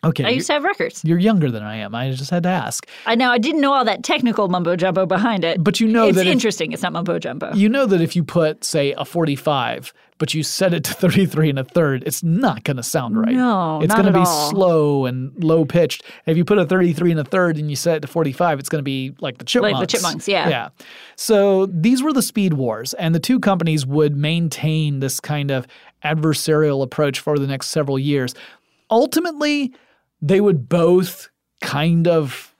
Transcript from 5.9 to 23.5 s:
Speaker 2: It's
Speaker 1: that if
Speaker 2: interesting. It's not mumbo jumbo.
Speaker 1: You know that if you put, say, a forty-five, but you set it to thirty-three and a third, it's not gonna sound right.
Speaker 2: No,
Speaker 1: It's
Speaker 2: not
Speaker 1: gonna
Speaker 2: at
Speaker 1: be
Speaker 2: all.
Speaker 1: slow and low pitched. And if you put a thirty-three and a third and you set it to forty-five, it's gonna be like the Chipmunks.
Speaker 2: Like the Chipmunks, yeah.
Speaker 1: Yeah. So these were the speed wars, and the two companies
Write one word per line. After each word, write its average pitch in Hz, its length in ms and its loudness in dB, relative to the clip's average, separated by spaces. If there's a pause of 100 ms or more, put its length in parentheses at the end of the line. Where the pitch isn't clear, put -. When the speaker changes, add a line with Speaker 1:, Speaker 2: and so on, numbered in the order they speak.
Speaker 2:
It's 175 80 4
Speaker 1:
that 185 100 2
if 185 60 2
Speaker 2:
interesting. 208 400 -2
It's 156 100 -8
not 180 100 -4
mumbo 170 280 -4
jumbo. 147 340 -8
Speaker 1:
You 202 140 4
know 262 180 0
that 190 140 2
if 165 160 0
you 170 80 0
put, 156 400 0
say, 143 340 0
a 143 60 -4
forty-five, 135 880 -2 (260)
but - 160 -4
you 156 80 -2
set 180 320 0
it 160 100 -4
to - 100 -6
thirty-three 160 560 2
and 135 100 -2
a - 20 -4
third, 135 420 0
it's - 200 -6
not 165 400 0
gonna 131 180 -4
sound 117 340 -4
right. 226 200 0
Speaker 2:
No, 190 440 0
Speaker 1:
It's 160 100 2
Speaker 2:
not 214 80 2
Speaker 1:
gonna 196 100 4
Speaker 2:
at 180 60 4
Speaker 1:
be 175 120 4
Speaker 2:
all. 151 240 0
Speaker 1:
slow 156 560 2
and 127 240 -6 (140)
low 160 200 4
pitched. 156 380 0 (240)
And 165 60 0
if 160 40 2
you 175 80 2
put 208 140 2
a 175 80 2
thirty-three 175 460 0
and 160 80 -2
a 143 40 -4
third 175 320 0
and 151 140 -6
you 143 60 -6
set 165 220 0
it - 20 -6
to 143 80 -12
forty-five, 160 500 0
it's 135 100 -10
gonna 151 140 -4
be 135 380 -6
like 135 180 -8
the - 60 -18
Chipmunks. 233 340 0
Speaker 2:
Like 185 100 -2
the - 100 -2
Chipmunks, - 280 -4
yeah. 190 220 0
Speaker 1:
Yeah. 131 200 -2 (460)
So 202 520 2
these 196 360 2
were 311 100 0
the 262 100 2
speed 190 320 0
wars, 120 400 -4
and 165 200 0
the 160 60 2
two 247 180 0
companies 170 480 0